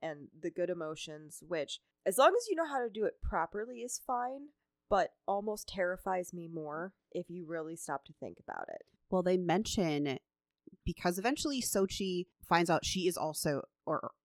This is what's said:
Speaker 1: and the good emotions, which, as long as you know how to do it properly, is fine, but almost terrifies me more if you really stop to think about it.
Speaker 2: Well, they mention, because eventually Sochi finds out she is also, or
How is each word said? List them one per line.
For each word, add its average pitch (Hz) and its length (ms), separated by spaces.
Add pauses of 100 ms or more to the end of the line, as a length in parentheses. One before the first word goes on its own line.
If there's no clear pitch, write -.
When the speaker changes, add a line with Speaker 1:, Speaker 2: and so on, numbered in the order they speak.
Speaker 1:
and 147 260 (140)
the 175 80
good 175 180
emotions, 156 800
which, 160 320 (240)
as 190 140
long 370 180
as 480 100
you 415 80
know 320 140
how 277 100
to 240 120
do 208 160
it - 160
properly, 214 560
is 240 280
fine, 262 420 (420)
but 185 240 (120)
almost 208 400
terrifies 185 680
me 170 120
more 160 460 (180)
if 175 200
you 170 180
really 160 260
stop 151 300
to - 160
think 92 180
about - 300
it. 50 140 (280)
Speaker 2:
Well, 185 120
they 185 160
mention, 160 800 (680)
because 180 340
eventually 269 440
Sochi 190 640 (200)
finds 170 220
out 165 160
she 185 240
is 170 80
also, 156 460 (240)
or - 240 (140)